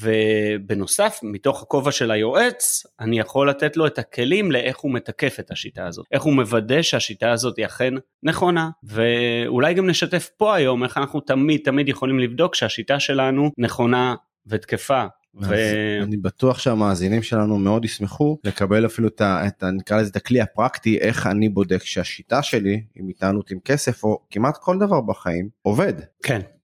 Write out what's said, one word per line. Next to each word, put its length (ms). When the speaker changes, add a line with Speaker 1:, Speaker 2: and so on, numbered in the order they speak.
Speaker 1:
ובנוסף, 1200
מתוך 400
הכובע 300
של 180
היועץ, 760
אני 180
יכול 320
לתת 260
לו 100
את 120
הכלים 540
לאיך 240
הוא 160
מתקף 480
את 100
השיטה 360
הזאת, 260
איך 100
הוא 120
מוודא 480
שהשיטה 500
הזאת 240
היא 100
אכן 280
נכונה, 480
ואולי 920
גם 120
נשתף 500
פה 180
היום 300
איך 140
אנחנו 220
תמיד, 440
תמיד 240
יכולים 300
לבדוק 360
שהשיטה 460
שלנו 580
נכונה 560
ותקפה. 580
Speaker 2:
אז 100
Speaker 1:
ו- 520
Speaker 2:
אני 140
בטוח 420
שהמאזינים 640
שלנו 360
מאוד 260
ישמחו 600
לקבל 420
אפילו 220
את 120
ה-, 260
את 160
ה-, 80
נקרא 300
לזה, 100
את 60
הכלי 240
הפרקטי, 580
איך 280
אני 220
בודק 360
שהשיטה 580
שלי, 400
עם 120
התנהלות 420
עם 140
כסף, 400
או 160
כמעט 300
כל 180
דבר 220
בחיים, 480
עובד. 300
Speaker 1:
כן, 180